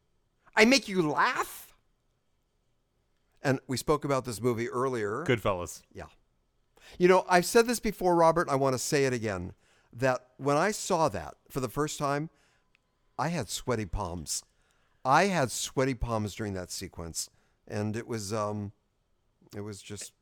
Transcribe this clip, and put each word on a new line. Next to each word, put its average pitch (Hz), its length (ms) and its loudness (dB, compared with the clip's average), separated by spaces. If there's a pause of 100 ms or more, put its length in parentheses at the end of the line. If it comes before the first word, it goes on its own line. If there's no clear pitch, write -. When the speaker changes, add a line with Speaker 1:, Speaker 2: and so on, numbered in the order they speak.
(540)
Speaker 1:
I 214 100 8
make 262 220 4
you 185 240 2
laugh? 240 540 0 (1800)
And 135 260 2
we 131 80 -2
spoke 139 280 0
about 135 200 0
this 113 160 -8
movie 117 280 0
earlier. 123 580 -2
Speaker 2:
Goodfellas. 98 560 0 (100)
Speaker 1:
Yeah. 87 140 -16 (920)
You 175 100 6
know, 185 200 6
I've 180 180 4
said 233 200 6
this 240 140 -2
before, 180 360 2
Robert, 165 260 6
and 143 80 -2
I 139 60 2
want 135 180 2
to 120 40 -2
say 139 260 2
it 131 80 2
again, 98 400 -4 (400)
that 123 340 -2 (120)
when 143 180 0
I 180 140 2
saw 170 400 0
that 82 240 -8 (140)
for 139 120 -4
the 127 80 -4
first 147 300 -4
time, 143 320 -2 (880)
I 127 100 -2
had 165 200 -4
sweaty 110 380 -2
palms. 87 560 -6 (600)
I 147 220 4
had 165 240 0
sweaty - 440 -2
palms 110 400 -2
during 104 200 -6
that 90 160 -8
sequence, - 600 -10 (360)
and 107 300 -4
it 117 120 -8
was, 104 240 -6
um, 104 400 -4 (840)
it 104 60 -10
was 101 220 -12
just - 400 -14